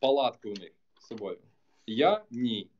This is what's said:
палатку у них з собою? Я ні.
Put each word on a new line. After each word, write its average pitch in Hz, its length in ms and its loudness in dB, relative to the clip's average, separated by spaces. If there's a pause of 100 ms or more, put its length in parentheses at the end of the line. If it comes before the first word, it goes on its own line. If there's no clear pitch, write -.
палатку 135 480 2
у 104 120 -6
них 85 100 -16 (300)
з - 60 -20
собою? 101 320 -10 (480)
Я 165 440 2
ні. 120 380 -4 (120)